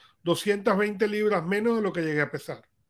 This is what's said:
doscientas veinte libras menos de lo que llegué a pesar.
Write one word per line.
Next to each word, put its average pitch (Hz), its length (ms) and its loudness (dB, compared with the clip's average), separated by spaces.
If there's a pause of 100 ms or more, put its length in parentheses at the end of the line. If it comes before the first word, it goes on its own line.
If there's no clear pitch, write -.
(220)
doscientas 202 560 0
veinte 208 300 0
libras 208 360 2
menos 214 340 0
de 220 40 0
lo 190 100 0
que 170 100 -4
llegué 151 200 0
a 143 80 0
pesar. 139 320 -10 (280)